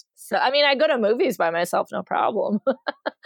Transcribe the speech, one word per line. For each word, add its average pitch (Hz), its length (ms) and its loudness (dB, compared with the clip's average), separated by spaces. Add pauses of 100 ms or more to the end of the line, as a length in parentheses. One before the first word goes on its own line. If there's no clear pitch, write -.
(160)
So, - 200 -6
I 226 140 0
mean, 285 160 2
I 277 100 4
go 311 100 2
to 302 120 2
movies 233 400 0
by 170 120 0
myself, 180 400 -2
no - 120 -6
problem. - 600 -2
<laughs> 269 60 0 (560)